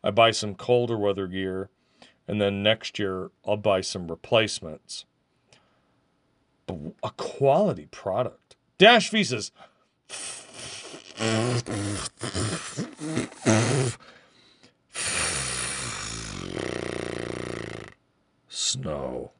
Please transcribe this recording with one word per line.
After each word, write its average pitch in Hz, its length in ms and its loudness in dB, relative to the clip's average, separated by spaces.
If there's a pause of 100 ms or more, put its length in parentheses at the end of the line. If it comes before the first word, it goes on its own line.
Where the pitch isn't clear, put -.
I - 100 0
buy 113 180 8
some 104 240 -4
colder 120 420 2
weather 98 300 2
gear, 95 420 -4 (580)
and 107 140 -2
then 101 220 2
next - 360 0
year 95 320 -2 (140)
I'll 107 120 2
buy 101 240 4
some 90 280 -6
replacements. 90 960 -2 (1600)
But 92 120 -8 (240)
a 110 80 -6
quality 143 800 2
product. - 640 -4 (220)
Dash 220 320 10
V 214 140 2
says, 113 260 -2 (4000)
"Snow." 71 920 -4